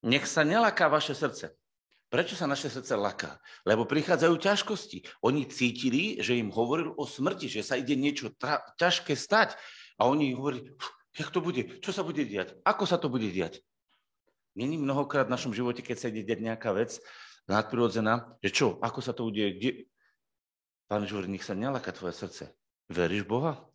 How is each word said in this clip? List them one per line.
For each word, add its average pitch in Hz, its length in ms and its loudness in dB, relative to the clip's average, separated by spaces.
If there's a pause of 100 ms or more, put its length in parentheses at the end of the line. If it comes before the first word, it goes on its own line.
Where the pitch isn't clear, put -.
„Nech 131 240 2
sa 156 160 2
nelaká 185 480 4
vaše 151 240 0
srdce.“ - 400 -4 (500)
Prečo 160 320 0
sa 170 80 0
naše 139 240 -2
srdce 131 240 -4
laká? 95 460 -2 (260)
Lebo 110 220 4
prichádzajú 165 500 4
ťažkosti. 202 600 0 (280)
Oni 131 240 2
cítili, 123 720 0
že 123 160 2
im 113 160 -2
hovoril 139 400 0
o 147 80 -6
smrti, - 480 -2
že 107 160 -4
sa 131 80 -2
ide 127 240 0
niečo 143 380 0
tra-, 139 260 -2 (160)
ťažké 170 380 2
stať. - 420 2 (400)
A 110 80 6
oni 135 300 2
hovorili, 131 400 -4
„Fú, - 140 -10 (260)
jak - 160 -6
to 185 80 2
bude? 156 420 -4
Čo 196 80 -6
sa 190 140 -2
bude 151 180 -2
diať? 113 400 -4
Ako 202 240 2
sa 175 140 2
to 151 100 -2
bude 117 160 0
diať?“ 90 380 -4 (920)
Není 135 240 -2
mnohokrát 139 480 2
v 127 80 0
našom 123 160 -4
živote, 120 320 -2
keď 120 140 -6
sa 120 160 -4
ide 110 100 -6
diať 110 220 -2
nejaká 113 320 -4
vec 113 240 -2 (480)
nadprirodzená, 110 960 0
že 98 60 2
čo, 104 320 2
ako 117 200 -4
sa 123 120 -4
to 120 120 -4
udeje, 104 280 0
kde? 107 160 -2 (1160)
Pán 104 160 -2
Ježiš 101 160 -6
hovorí, 95 160 -4
„Nech 92 80 -8
sa 98 160 -6
nelaká 123 320 -4
tvoje 87 240 -8
srdce. - 400 -12 (320)
Veríš 90 400 0
Boha? 135 320 0 (160)